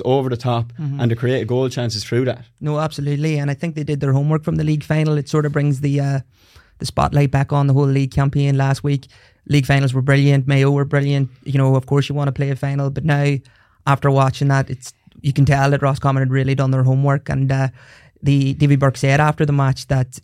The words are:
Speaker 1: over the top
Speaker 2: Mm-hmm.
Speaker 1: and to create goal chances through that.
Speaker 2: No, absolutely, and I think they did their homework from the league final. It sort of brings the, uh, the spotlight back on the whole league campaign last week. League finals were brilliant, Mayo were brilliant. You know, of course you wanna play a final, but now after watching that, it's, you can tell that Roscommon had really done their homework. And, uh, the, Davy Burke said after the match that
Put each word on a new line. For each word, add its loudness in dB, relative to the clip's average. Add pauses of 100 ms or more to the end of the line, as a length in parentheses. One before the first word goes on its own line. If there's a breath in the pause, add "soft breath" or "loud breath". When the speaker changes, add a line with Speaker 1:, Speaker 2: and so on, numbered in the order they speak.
Speaker 1:
over 0
the -4
top -4
Speaker 2:
Mm-hmm. -8
Speaker 1:
and 0
to 0
create -2
goal -2
chances -6
through -2
that. -6 (160)
Speaker 2:
No, -4
absolutely, -2
and -2
I -2
think -6
they -6
did -4
their 0
homework 0
from -2
the -2
league 0
final. 0
It -4
sort 0
of -2
brings 0
the, 0
uh, -2 (580 soft breath)
the -10
spotlight 0
back 0
on 0
the 2
whole 2
league 0
campaign 0
last 0
week. -2 (400 soft breath)
League 2
finals 2
were 0
brilliant, 4
Mayo 4
were 0
brilliant. 0 (140)
You -2
know, 4
of -2
course 0
you -6
wanna -2
play -4
a -2
final, -4
but -8
now 2 (520 soft breath)
after 2
watching 2
that, 0
it's, -12 (280)
you -2
can 4
tell 2
that 0
Roscommon 0
had -2
really 0
done 0
their 2
homework. 0
And, -2
uh, 0 (520 loud breath)
the, 2
Davy 4
Burke 0
said 2
after 2
the 0
match 0
that -2